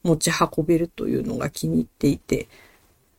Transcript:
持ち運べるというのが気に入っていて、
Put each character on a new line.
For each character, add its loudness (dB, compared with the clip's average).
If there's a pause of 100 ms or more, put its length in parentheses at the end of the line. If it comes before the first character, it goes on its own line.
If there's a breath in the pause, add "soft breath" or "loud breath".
持 4
ち 0
運 0
べ 2
る 0
と -8
い 0
う -4
の -4
が -4
気 -6
に 0
入 2
っ -4
て -2
い 2
て、 -4 (720 soft breath)